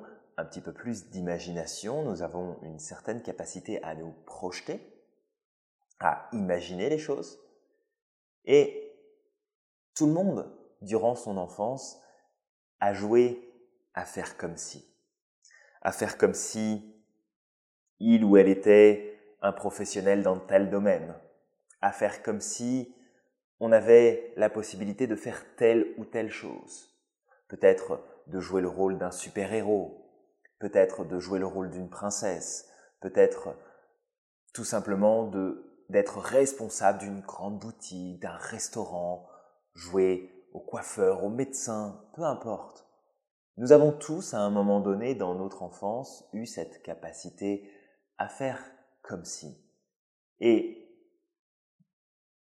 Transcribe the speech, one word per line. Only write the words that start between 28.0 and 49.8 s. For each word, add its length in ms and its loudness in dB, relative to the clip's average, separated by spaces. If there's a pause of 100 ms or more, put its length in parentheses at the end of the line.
de 140 -8
jouer 200 -2
le 60 0
rôle 300 -2
d'un 140 -6
super-héros, 920 -4 (540)
peut-être 460 2
de 120 -6
jouer 220 -4
le 80 -2
rôle 220 -6
d'une 200 -10
princesse, 800 -8 (300)
peut-être 560 2 (960)
tout 120 -12
simplement 640 2
de, 420 -6 (200)
d'être 280 0
responsable 840 0
d'une 200 -10
grande 400 -10
boutique, 640 -14
d'un 160 -10
restaurant, 920 -8 (480)
jouer 580 0 (200)
au 80 -14
coiffeur, 600 -2
au 60 -2
médecin, 720 -6 (120)
peu 80 -8
importe. 640 -6 (720)
Nous 160 6
avons 180 10
tous, 420 -8
à 60 -2
un 100 0
moment 300 2
donné 340 -2
dans 220 -4
notre 260 -10
enfance, 680 -10
eu 140 -10
cette 360 -12
capacité 880 -10 (480)
à 120 -6
faire 340 -8 (380)
comme 240 -12
si. 360 -16 (760)